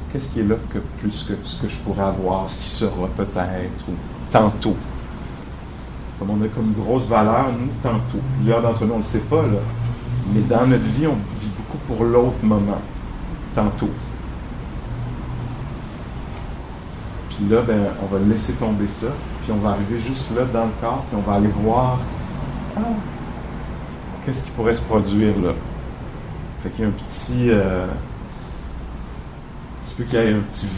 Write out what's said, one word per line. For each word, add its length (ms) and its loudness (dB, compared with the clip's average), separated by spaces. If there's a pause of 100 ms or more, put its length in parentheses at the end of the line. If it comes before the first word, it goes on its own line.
(120)
Qu'est-ce 160 -4
qui 140 -2
est 60 4
là 80 4 (180)
que 60 -2 (200)
plus 240 -2
que 100 -4 (100)
ce 180 -8
que 80 -2
je 80 -6
pourrais 260 -2
avoir, 460 0
ce 80 -8
qui 100 -6
sera 480 -2
peut-être, 720 -2
ou 60 -4 (360)
tantôt ? 460 4 (1400)
Comme 120 -2
on 140 2
a 40 2
comme 240 2
grosse 320 2
valeur, 460 6
nous, 200 0 (100)
tantôt. 380 0 (180)
Plusieurs 240 4
d'entre 240 2
nous, 80 4
on 40 2
le 60 0
sait 180 0
pas, 200 4
là. 160 4 (760)
Mais 80 6
dans 260 4
notre 160 6
vie, 240 2
on 80 4
vit 420 -4
beaucoup 300 -6
pour 180 2
l'autre 380 6
moment, 380 4 (760)
tantôt. 340 2 (3500)
Puis 200 0
là, 120 6
ben, 240 4 (180)
on 100 -2
va 60 4
laisser 340 4
tomber 340 2
ça, 200 -4 (340)
puis 100 -2
on 60 2
va 120 2
arriver 320 0
juste 340 -2
là, 80 4 (100)
dans 120 2
le 140 0
corps, 300 0
puis 80 0
on 100 0
va 100 4
aller 100 6
voir, 500 4 (800)
ah, 40 0 (1400)
qu'est-ce 200 -2
qui 80 -10
pourrait 240 4
se 60 -2
produire, 600 4
là. 120 2 (1080)
Fait 80 -4
qu'il 140 -2
y 20 4
a 40 4
un 20 2
petit... 580 0
Euh, 380 4 (2000)
il 60 -10
se 60 -10
peut 80 -4
qu'il 160 2
y 20 6
ait 120 6
un 80 4
petit 260 -4 (100)